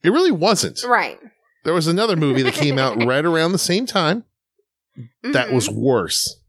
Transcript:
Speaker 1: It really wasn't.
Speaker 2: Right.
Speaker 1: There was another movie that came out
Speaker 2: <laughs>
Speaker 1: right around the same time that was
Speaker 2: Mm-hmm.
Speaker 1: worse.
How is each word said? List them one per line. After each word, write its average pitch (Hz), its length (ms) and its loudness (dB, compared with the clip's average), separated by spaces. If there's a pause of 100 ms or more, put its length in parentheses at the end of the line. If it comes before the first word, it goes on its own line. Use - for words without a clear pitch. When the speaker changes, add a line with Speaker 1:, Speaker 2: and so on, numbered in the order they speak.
Speaker 1:
It 175 80 4
really 339 200 2
wasn't. 180 520 0
Speaker 2:
Right. 220 340 -2 (460)
Speaker 1:
There 160 100 0
was 160 140 0
another 196 280 0
movie 135 280 2
that 127 100 0
came 139 240 0
out 127 200 0
Speaker 2:
<laughs> 117 80 0
Speaker 1:
right 135 200 0
around 165 280 2
the 185 40 -2
same 208 300 -2
time 185 380 -2 (1000)
that 127 280 0
was 117 160 0
Speaker 2:
Mm-hmm. 110 140 -6
Speaker 1:
worse. 117 680 -2